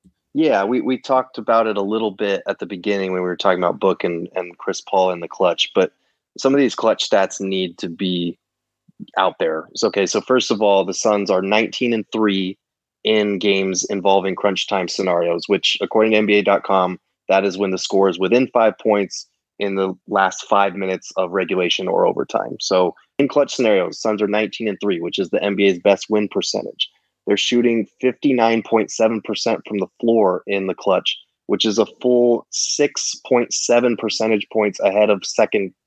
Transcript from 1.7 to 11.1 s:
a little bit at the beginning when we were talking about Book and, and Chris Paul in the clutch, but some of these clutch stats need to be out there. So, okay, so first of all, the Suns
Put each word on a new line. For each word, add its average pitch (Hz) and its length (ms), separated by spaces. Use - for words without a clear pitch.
a 101 60
little 107 300
bit 101 340
at 98 140
the 104 60
beginning 95 460
when 92 100
we 90 60
were 87 80
talking 92 220
about 87 220
Book 95 240
and, 87 320
and 87 220
Chris - 220
Paul 92 300
in 87 80
the 85 100
clutch, - 460
but 92 180
some 135 160
of 143 60
these 123 160
clutch - 340
stats 98 300
need 95 380
to 92 100
be 87 500
out 95 220
there. 80 340
So, 110 140
okay, 98 180
so 104 140
first 127 320
of 107 100
all, 98 220
the 92 100
Suns 104 340